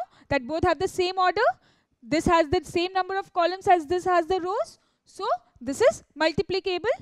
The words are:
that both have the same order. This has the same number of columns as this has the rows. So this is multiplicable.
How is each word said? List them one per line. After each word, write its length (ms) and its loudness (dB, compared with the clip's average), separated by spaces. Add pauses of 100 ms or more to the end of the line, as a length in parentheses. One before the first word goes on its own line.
(280)
that 180 -2
both 180 -2
have 140 2
the 100 -2
same 300 -2
order. 220 2 (600)
This 240 -2
has 220 4
the 160 0
same 280 -2
number 240 -2
of 160 -6
columns 340 -2
as 200 4
this 180 -2
has 220 2
the 140 0
rows. 380 -6 (260)
So 200 -12 (360)
this 200 -6
is 240 2 (160)
multiplicable. 800 -2